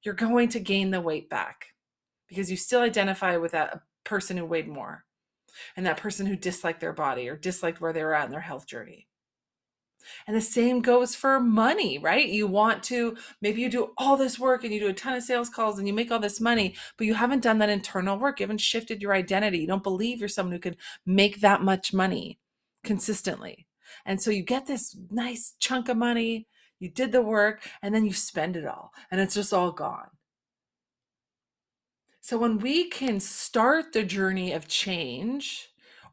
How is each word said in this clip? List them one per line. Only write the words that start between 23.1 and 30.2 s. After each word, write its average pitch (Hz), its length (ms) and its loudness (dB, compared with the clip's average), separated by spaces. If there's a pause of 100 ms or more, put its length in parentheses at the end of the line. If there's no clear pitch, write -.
And 190 160 -2
so 226 100 2
you 196 120 0
get 262 240 -4
this - 280 0 (160)
nice 240 480 0
chunk 254 300 -2
of 240 80 0
money, 226 500 -2 (320)
you 185 80 -10
did 254 240 -2
the 254 100 6
work, 214 460 2 (140)
and 202 120 -2
then 220 120 4
you 196 80 0
spend 175 420 0
it 156 100 -8
all, - 280 -10 (180)
and 180 80 -2
it's 190 140 2
just 202 180 2
all 180 220 2
gone. - 380 -8 (2000)